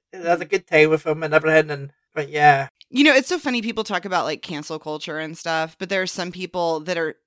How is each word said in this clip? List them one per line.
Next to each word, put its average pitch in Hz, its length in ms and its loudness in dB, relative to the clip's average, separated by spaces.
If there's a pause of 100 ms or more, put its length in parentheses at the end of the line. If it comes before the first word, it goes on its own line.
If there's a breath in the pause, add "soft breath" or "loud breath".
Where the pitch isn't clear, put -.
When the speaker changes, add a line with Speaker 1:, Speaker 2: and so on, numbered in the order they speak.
(120)
Speaker 1:
they 190 80 -16
had 175 80 -4
a 170 120 4
Speaker 2:
Mm-hmm. - 100 -8
Speaker 1:
good 190 180 -2
time 156 220 6
with 156 160 0
him 160 180 -2
and 151 100 -2
everything, 156 380 4
and, 139 220 -8 (200)
but 147 160 -6
yeah. 147 380 4 (220)
Speaker 2:
You 277 160 2
know, 302 100 8
it's 269 140 4
so 359 100 -2
funny 247 220 -4
people 220 240 -4
talk 175 180 -4
about, 180 220 -2
like, 151 160 -4
cancel 156 380 -8
culture 151 400 -8
and 156 180 -10
stuff, 160 420 -4
but 185 100 -8
there 190 120 0
are 185 60 -4
some 180 240 -6
people 175 500 -4
that 165 160 -4
are, 160 180 -4 (120)